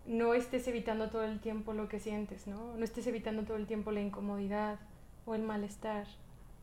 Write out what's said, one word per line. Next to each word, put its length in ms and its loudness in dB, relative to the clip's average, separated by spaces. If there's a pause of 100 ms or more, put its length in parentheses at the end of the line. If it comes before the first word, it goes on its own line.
No 280 6
estés 340 4
evitando 420 2
todo 140 2
el 160 0
tiempo 320 -2
lo 160 0
que 100 -2
sientes, 480 -4
¿no? 300 -6
No 80 2
estés 220 -2
evitando 380 0
todo 120 -2
el 100 0
tiempo 240 0
la 100 2
incomodidad 760 0 (480)
o 80 0
el 80 2
malestar, 640 -2 (560)